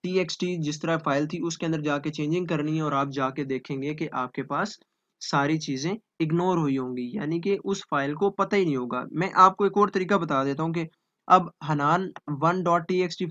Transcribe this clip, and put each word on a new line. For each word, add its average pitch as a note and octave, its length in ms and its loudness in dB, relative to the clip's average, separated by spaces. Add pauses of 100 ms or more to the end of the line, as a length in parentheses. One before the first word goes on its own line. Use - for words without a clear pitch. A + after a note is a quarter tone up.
टी F3+ 140 0
एक्स F3 220 -2
टी F3+ 200 -2
जिस D3 220 -4
तरह E3 160 0
फाइल D3+ 300 0
थी E3+ 140 -6
उसके E3+ 240 -4
अंदर D#3+ 160 0
जाके D3 280 -2
चेंजिंग D#3 380 -2
करनी D#3 280 -2
है D#3+ 60 0
और C#3+ 120 -2
आप C#3 180 0
जाके C3 340 -2
देखेंगे C3+ 480 -4
कि D#3 120 -4 (100)
आपके B2+ 280 -4
पास F3 340 -4 (440)
सारी D3+ 360 0
चीज़ें D#3 380 -4 (240)
इग्नोर E3+ 380 2
हुई C#3+ 180 2
होंगी, B2+ 380 -4
यानी D#3 260 -2
कि G3 240 0
उस G3 260 -2
फाइल C#3+ 240 0
को G3 180 2
पता G3 240 0
ही F#3+ 80 4
नहीं D3 120 2
होगा। B2 280 -4 (100)
मैं F3+ 240 0
आपको F#3+ 280 8
एक G3 100 0
और G3+ 140 4
तरीका F#3+ 280 0
बता D3+ 260 0
देता C#3 180 -2
हूँ E3 120 -2
कि E3 120 -2 (420)
अब F3+ 220 6 (140)
हनान D#3 460 2 (280)
वन F3 240 2
डॉट E3+ 260 2
टी F#3 140 2
एक्स F3 160 -4
टी F3+ 120 -4